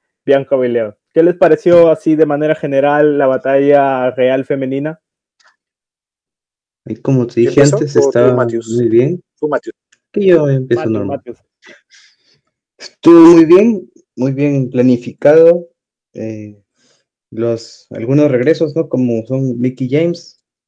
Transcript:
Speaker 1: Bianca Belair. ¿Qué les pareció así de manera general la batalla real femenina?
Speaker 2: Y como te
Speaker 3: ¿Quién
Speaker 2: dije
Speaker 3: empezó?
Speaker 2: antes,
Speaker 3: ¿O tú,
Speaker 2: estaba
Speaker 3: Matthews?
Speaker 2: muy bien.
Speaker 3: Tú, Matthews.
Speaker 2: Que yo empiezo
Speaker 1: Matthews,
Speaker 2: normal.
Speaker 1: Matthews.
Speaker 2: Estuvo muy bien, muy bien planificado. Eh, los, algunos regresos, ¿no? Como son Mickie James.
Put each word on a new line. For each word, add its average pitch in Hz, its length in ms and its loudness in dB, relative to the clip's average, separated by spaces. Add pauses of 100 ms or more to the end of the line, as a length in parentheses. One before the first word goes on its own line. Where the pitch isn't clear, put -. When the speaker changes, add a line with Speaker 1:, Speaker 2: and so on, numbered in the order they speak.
(260)
Speaker 1:
Bianca 139 300 0
Belair. 120 420 -4 (160)
¿Qué 165 80 2
les 170 140 2
pareció 170 560 2
así 156 240 -2
de 156 100 2
manera 151 300 -2
general 143 640 0
la 139 80 0
batalla 135 840 0
real 131 340 -2
femenina? 139 540 -6 (1900)
Speaker 2:
Y 113 120 -10
como 127 300 -2
te - 80 -18
Speaker 3:
¿Quién 117 120 2
Speaker 2:
dije - 140 -4
Speaker 3:
empezó? 147 160 2
Speaker 2:
antes, 151 180 -6
Speaker 3:
¿O 143 60 2
tú, 139 60 0
Speaker 2:
estaba 127 260 0
Speaker 3:
Matthews? 117 420 -4
Speaker 2:
muy 120 140 -2
bien. 139 340 -2 (160)
Speaker 3:
Tú, 151 80 -4
Matthews. 127 280 -8 (360)
Speaker 2:
Que 208 140 -4
yo 165 240 2
empiezo 131 320 -2
Speaker 1:
Matthews, 110 120 -6
Speaker 2:
normal. 101 240 -6
Speaker 1:
Matthews. - 220 -20 (1400)
Speaker 2:
Estuvo - 420 4 (140)
muy 165 120 6
bien, 196 440 2 (260)
muy 127 180 -4
bien 139 360 -2
planificado. 147 1000 2 (440)
Eh, 107 480 -14 (680)
los, 113 600 -8
algunos 127 400 -2
regresos, 147 440 -2
¿no? 160 140 -4
Como 120 360 -4
son 131 340 -6
Mickie 127 300 -6
James. 170 540 -6 (240)